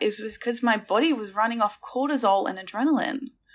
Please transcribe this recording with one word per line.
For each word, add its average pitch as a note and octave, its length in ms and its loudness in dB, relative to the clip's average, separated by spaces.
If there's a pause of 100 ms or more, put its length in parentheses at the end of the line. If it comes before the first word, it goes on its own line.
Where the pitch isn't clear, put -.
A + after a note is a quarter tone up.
is, G#3+ 180 0
was G#3+ 160 -8
'cause A#3 260 -4
my A#3 140 4
body A3+ 360 2
was G#3+ 200 -4
running A3+ 280 0
off G#3 200 0
cortisol A#3+ 680 2
and F#3 100 -6
adrenaline. A3+ 720 -2 (240)